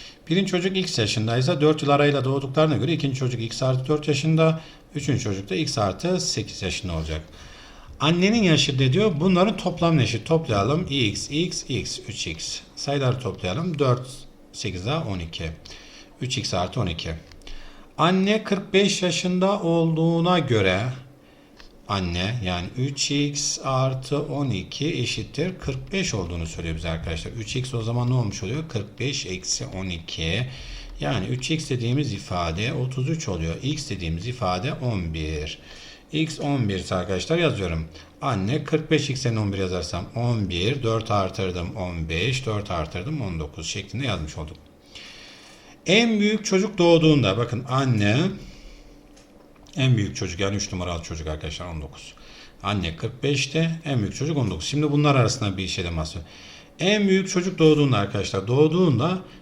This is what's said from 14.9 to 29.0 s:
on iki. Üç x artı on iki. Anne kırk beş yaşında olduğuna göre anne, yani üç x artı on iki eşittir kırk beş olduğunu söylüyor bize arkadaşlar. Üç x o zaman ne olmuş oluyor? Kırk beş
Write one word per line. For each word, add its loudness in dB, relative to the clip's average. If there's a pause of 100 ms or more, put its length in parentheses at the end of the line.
on -4
iki. -6 (680)
Üç -4
x -2
artı 0
on 0
iki. -4 (840)
Anne 4
kırk -2
beş 4
yaşında 2
olduğuna 4
göre 4 (1040)
anne, -2
yani -2 (100)
üç -2
x -2
artı 0
on -2
iki -4
eşittir -4
kırk -6
beş -2
olduğunu -4
söylüyor -6
bize -4
arkadaşlar. -6
Üç -8
x -4
o -2
zaman 0
ne 2
olmuş 0
oluyor? -4
Kırk -6
beş -4